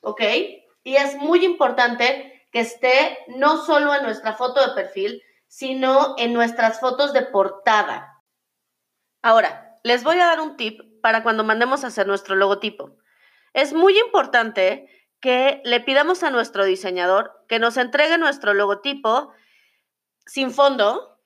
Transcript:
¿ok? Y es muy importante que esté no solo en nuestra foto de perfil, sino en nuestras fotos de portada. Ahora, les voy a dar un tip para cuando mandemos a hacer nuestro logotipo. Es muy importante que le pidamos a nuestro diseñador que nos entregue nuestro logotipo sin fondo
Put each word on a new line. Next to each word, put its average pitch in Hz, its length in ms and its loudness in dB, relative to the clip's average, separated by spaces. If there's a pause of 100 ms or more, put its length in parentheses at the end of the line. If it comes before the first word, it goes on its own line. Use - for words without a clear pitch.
¿ok? 214 200 -8 (600)
Y 269 140 0
es 277 180 0
muy 320 280 2
importante 254 1080 -2
que 233 80 -4
esté 254 580 0 (100)
no 285 380 -2
solo 285 300 2
en 277 80 -2
nuestra 220 300 -6
foto 254 280 -2
de - 140 0
perfil, 202 480 -6 (240)
sino 262 720 0
en 233 120 -2
nuestras 233 480 0
fotos 262 320 -2
de 262 120 2
portada. 196 960 -2 (1000)
Ahora, 220 580 2
les 240 220 0
voy 330 160 2
a 349 80 6
dar 330 140 2
un 302 160 -10
tip 220 220 -8 (220)
para 220 220 2
cuando 220 200 0
mandemos 240 400 0
a 262 40 -8
hacer 214 180 -2
nuestro 196 300 -2
logotipo. 196 600 -2 (580)
Es 277 200 0
muy 381 240 4
importante 233 920 0 (320)
que 262 440 0
le 240 160 0
pidamos 285 420 0
a 320 80 -2
nuestro 226 360 -2
diseñador 185 680 0 (160)
que 233 100 -2
nos 233 200 0
entregue 285 420 0
nuestro 277 340 -2
logotipo 220 800 -2 (960)
sin 269 240 -6
fondo 262 720 0